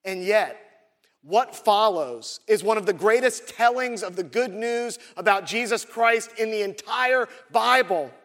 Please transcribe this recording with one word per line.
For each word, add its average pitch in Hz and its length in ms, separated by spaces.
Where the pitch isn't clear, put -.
And 185 180
yet, 190 400
what 214 340
follows 175 880
is 214 160
one 214 160
of 185 80
the 202 60
greatest 220 560
tellings 240 540
of 185 140
the 190 60
good 196 300
news 233 460
about 196 300
Jesus 226 380
Christ 226 540
in 220 120
the 214 120
entire 240 680
Bible 202 640